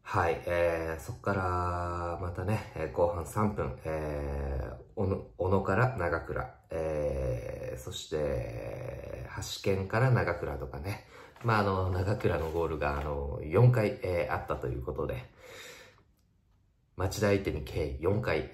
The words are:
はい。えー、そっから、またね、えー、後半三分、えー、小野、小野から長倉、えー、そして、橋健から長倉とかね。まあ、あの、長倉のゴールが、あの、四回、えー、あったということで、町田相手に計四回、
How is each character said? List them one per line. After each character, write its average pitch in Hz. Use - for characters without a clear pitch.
は 90
い。 80
え 82
ー、 -
そ -
っ -
か 101
ら、 87
ま 90
た 90
ね、 104
え 80
ー、 -
後 -
半 82
三 104
分、 69
え 71
ー、 58
小 101
野、 95
小 101
野 95
か 98
ら 127
長 85
倉、 -
え 71
ー、 -
そ -
し -
て、 60
橋 -
健 95
か -
ら 131
長 87
倉 71
と 69
か 69
ね。 98
ま 113
あ、 107
あ -
の、 95
長 95
倉 87
の 80
ゴ 82
ー 78
ル 78
が、 73
あ 78
の、 71
四 104
回、 107
え 87
ー、 85
あ 87
っ -
た 76
と 67
い 62
う 67
こ 69
と 73
で、 -
町 92
田 104
相 98
手 82
に 76
計 71
四 101
回、 82